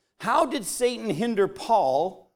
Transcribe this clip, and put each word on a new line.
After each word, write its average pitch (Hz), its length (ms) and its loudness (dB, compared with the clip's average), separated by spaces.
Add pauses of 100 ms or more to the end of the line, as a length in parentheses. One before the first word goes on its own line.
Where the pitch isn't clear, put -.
(200)
How 269 240 2
did 254 220 -4
Satan 240 420 -2
hinder 196 400 0
Paul 151 880 0